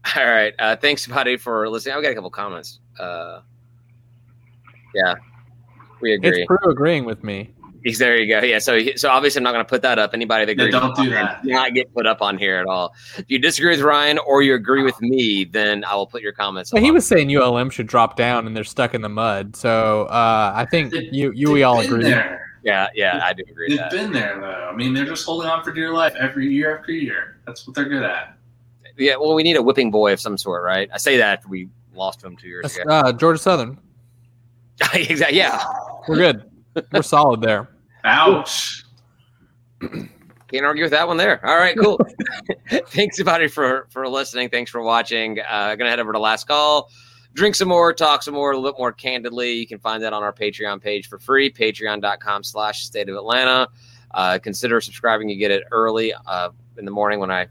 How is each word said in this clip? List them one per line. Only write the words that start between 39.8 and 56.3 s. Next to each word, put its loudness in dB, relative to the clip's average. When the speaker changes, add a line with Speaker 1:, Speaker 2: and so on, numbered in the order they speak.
Speaker 1:
Can't -8
argue 0
with 0
that 2
one -2
there. 2
All 4
right, 4
cool. 4
Speaker 2:
<laughs> -10
Speaker 1:
<laughs> -
Thanks, 0
everybody, 2
for, -2
for -8
listening. -4
Thanks -4
for -8
watching. 0
Uh, -2
gonna -2
head 0
over -4
to -2
Last 0
Call, 2
drink 2
some 0
more, 4
talk 2
some -10
more, 0
a -2
little -4
bit -16
more -2
candidly. -6
You -6
can -16
find -6
that -4
on -4
our -4
Patreon -6
page -6
for -18
free, 0
patreon -2
dot 0
com -4
slash -6
state -6
of -8
Atlanta. 0
Uh, 0
consider -2
subscribing. -2
You -6
get 0
it 0
early, 0
uh, -4